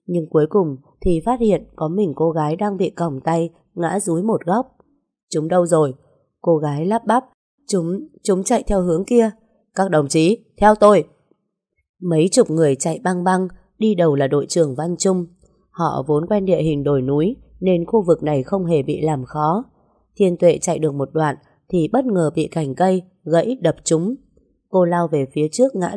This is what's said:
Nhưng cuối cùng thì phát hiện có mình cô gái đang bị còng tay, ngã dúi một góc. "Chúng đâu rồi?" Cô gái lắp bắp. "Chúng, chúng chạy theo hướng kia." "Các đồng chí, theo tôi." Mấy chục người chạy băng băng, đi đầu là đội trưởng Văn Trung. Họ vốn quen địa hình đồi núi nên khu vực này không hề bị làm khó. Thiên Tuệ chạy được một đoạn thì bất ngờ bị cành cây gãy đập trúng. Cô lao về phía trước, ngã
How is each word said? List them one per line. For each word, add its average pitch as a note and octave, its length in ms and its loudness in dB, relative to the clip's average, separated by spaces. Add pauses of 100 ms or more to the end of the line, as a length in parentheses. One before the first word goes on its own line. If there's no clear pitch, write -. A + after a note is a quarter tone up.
Nhưng F3 240 -4
cuối D3+ 200 2
cùng E3 260 0 (260)
thì D#3+ 240 0
phát A#3+ 140 -2
hiện G#3 360 0
có D#3+ 120 -6
mình F3 280 -2
cô E3 160 0
gái D#3 240 -2
đang G3+ 220 -4
bị F3+ 120 -2
còng D#3 340 -6
tay, E3 260 -2 (240)
ngã E3+ 260 -4
dúi F3 240 -2
một G#3+ 220 -2
góc. G#3+ 200 -2 (680)
"Chúng D#3 140 -4
đâu F3+ 180 2
rồi?" D#3 280 2 (480)
Cô E3+ 160 2
gái D3 280 -4
lắp A3 200 -2
bắp. A#3 200 0 (440)
"Chúng, F3+ 300 -2 (240)
chúng G3 200 0
chạy A#3 200 0
theo G3 180 0
hướng F3+ 240 -2
kia." A3+ 260 4 (440)
"Các F#3+ 160 0
đồng D#3 160 2
chí, E3 380 2 (120)
theo G#3+ 180 6
tôi." G#3 280 6 (1000)
Mấy E3 300 0
chục - 180 2
người D#3 260 2
chạy D#3+ 280 -6
băng F3+ 200 -2
băng, F#3 240 0 (300)
đi A3 180 2
đầu E3 200 4
là C#3 120 0
đội C#3+ 220 0
trưởng D3 260 0
Văn E3+ 220 -4
Trung. F#3 280 0 (460)
Họ D3 360 -4
vốn D3+ 200 0
quen G3+ 180 0
địa F3 160 0
hình D3+ 220 -2
đồi C#3 180 0
núi D3 340 0 (240)
nên F3+ 260 0
khu G#3+ 220 0
vực E3 160 2
này D3 200 0
không F#3+ 220 -4
hề D#3+ 180 0
bị C#3+ 180 -6
làm C#3+ 240 -4
khó. D#3 380 -2 (520)
Thiên F3+ 220 0
Tuệ E3 240 4
chạy D#3+ 180 -4
được D3+ 140 -2
một C3+ 200 -6
đoạn D#3 220 0 (340)
thì E3 240 0
bất C4 120 0
ngờ F3+ 300 0
bị D#3 160 -2
cành C#3+ 240 -4
cây F#3 260 2 (220)
gãy E3+ 380 0
đập E3 220 0
trúng. E3+ 320 0 (540)
Cô F#3 160 2
lao E3+ 220 0
về D3 260 -2
phía D3+ 180 -2
trước, C4 240 0
ngã F#3 220 -4